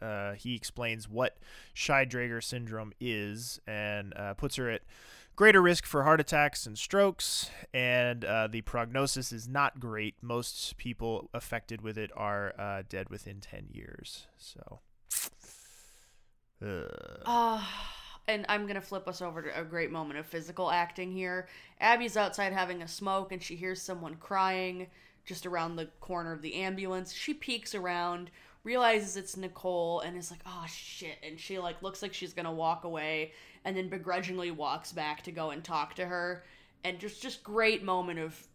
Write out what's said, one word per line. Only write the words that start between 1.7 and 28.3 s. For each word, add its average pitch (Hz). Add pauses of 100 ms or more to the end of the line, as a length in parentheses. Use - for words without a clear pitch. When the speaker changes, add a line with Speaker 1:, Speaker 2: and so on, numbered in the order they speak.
Speaker 1:
Scheidegger 123
syndrome 110
is 110
and, 104
uh, 101
puts -
her 127
at 113 (520)
greater 202
risk 175
for 143
heart 156
attacks 147
and 107
strokes, - (240)
and, 123
uh, 110
the 113
prognosis 127
is 117
not 135
great. 107
Most -
people 113
affected 117
with 107
it 107
are, 101
uh, 98
dead 95
within 101
ten -
years. - (100)
So, - (1800)
uh. 92 (400)
Speaker 2:
Uh, 233 (640)
and 208
I'm 208
gonna 196
flip 190
us 180
over 165
to 151
a -
great 165
moment 151
of 156
physical 170
acting 175
here. 185 (320)
Abby's 233
outside 196
having 180
a 165
smoke, 190
and 185
she 170
hears 185
someone 170
crying 185 (380)
just 175
around 170
the 165 (140)
corner 170
of 156
the 156
ambulance. 190
She -
peeks 240
around, 175 (340)